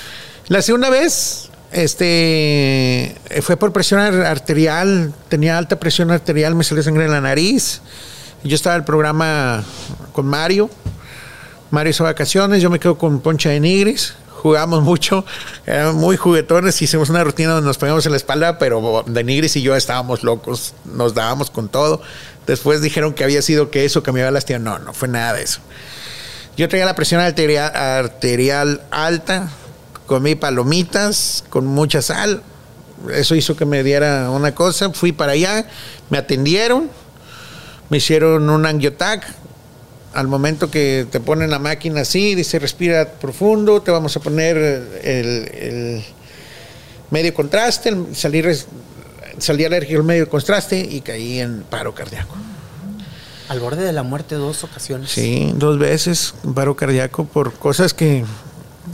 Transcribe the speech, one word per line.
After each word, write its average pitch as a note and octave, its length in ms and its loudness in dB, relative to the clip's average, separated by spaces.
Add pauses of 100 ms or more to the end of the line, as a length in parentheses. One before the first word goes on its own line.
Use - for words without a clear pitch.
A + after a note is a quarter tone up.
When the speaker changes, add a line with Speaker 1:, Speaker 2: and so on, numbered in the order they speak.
(500)
Speaker 1:
La F#3 120 2
segunda B3 280 2
vez, - 600 0 (220)
este, D3 1400 2 (260)
fue F3 160 2
por G#3 160 2
presión G3 260 2
ar-, F#3 260 4
arterial. D#3+ 880 2 (160)
Tenía E3 280 2
alta F3 220 -2
presión E3+ 320 2
arterial, D#3 440 2
me E3 80 4
salió D#3 200 0
sangre D#3 220 2
en D#3 60 2
la D3 100 2
nariz. D#3+ 600 0 (600)
Yo D3 120 0
estaba E3+ 200 2
en E3+ 60 0
el C#3+ 40 -6
programa D3+ 800 2 (480)
con C#3 160 -2
Mario. E3+ 420 2 (1000)
Mario D3+ 200 2
hizo E3 120 0
vacaciones, F#3+ 580 2
yo F3+ 80 4
me F3 100 2
quedo E3+ 180 2
con D3 240 2
Poncha D#3+ 280 2
de D3 100 2
Nigris. G3 540 2 (160)
Jugamos D#3 540 2
mucho, F3+ 420 2 (400)
éramos D#3 300 2
muy E3+ 220 4
juguetones, F3 640 4
hicimos D3+ 280 2
una E3+ 140 4
rutina D#3+ 300 0
donde D#3 120 2
nos C3+ 120 0
poníamos D3+ 280 2
en D#3 60 0
la C#3 60 2
espalda, D#3+ 420 0
pero A2+ 480 2
de A#2 160 0
Nigris D3 320 0
y C#3 60 0
yo C3 120 2
estábamos B2+ 500 -2
locos, A#2 500 -2 (100)
nos A#2+ 320 -2
dábamos B2 340 -2
con A2 200 -6
todo. D3+ 320 0 (440)
Después D3 360 0
dijeron D3+ 320 0
que D3 100 -4
había C#3+ 180 2
sido D3 300 2
que C#3 140 2
eso, C#3 180 0
que C3+ 80 -2
me B2+ 80 0
había C3 120 2
lastimado. A#2+ 480 -2
No, - 60 -16
no - 80 -12
fue - 140 -4
nada A#2 260 -2
de C2+ 100 -4
eso. - 180 -6 (960)
Yo D#3+ 100 2
traía F#3 180 0
la F#3 80 0
presión E3+ 280 2
arteria-, D3+ 800 2
arterial C3+ 840 0 (100)
alta, E3 580 -2 (580)
comí C3+ 280 2
palomitas E3+ 1120 0
con C3 160 -2
mucha C#3+ 360 0
sal. G3+ 420 -2 (720)
Eso D#3+ 220 2
hizo D#3 200 0
que D3+ 100 -4
me C#3+ 160 2
diera C#3 480 2
una C#3 240 0
cosa. F3+ 380 0
Fui F3 220 0
para D3 180 0
allá, F#3+ 340 0 (440)
me D3 80 0
atendieron, G#3 760 0 (960)
me D3 80 2
hicieron D#3 520 4
un D#3 160 4
angiotac. D#3 600 -2 (880)
Al C3+ 140 -2
momento D3 420 0
que C3+ 400 0
te C3 100 -2
ponen D#3 300 0
la D3 80 0
máquina D3+ 440 -4
así, G3 340 0
dice, E3+ 240 0
"Respira D#3+ 540 0
profundo, G#3 680 2
te G3 80 -2
vamos D#3+ 260 2
a D#3 40 -4
poner D#3+ 380 2
el, B2 920 -2
el A#2+ 540 -8 (1040)
medio E3 240 0
contraste", G#3+ 560 0
el, F3 260 -4
salí D#3 280 0
res-, E3 240 0 (720)
salí D#3 260 2
alérgico D#3+ 360 0
al D#3 40 2
medio E3 240 2
contraste F#3 480 0 (100)
y C#3 140 -8
caí A#2 380 -8
en A#2+ 280 -6
paro A2+ 280 -8
cardíaco. - 400 -10 (1120)
Speaker 2:
Al C3 100 -6
borde C3+ 240 -4
de F#3 80 -2
la D3 120 -2
muerte D3 320 -6
dos D3 280 -6
ocasiones. C3+ 460 -10
Speaker 1:
Sí, B2 460 0
dos D3 240 2
veces D#3 640 0
en C#3+ 100 -4
paro C#3 220 0
cardíaco C3+ 500 -2
por C#3 280 -2
cosas D#3+ 420 0
que, C#3+ 280 2 (720)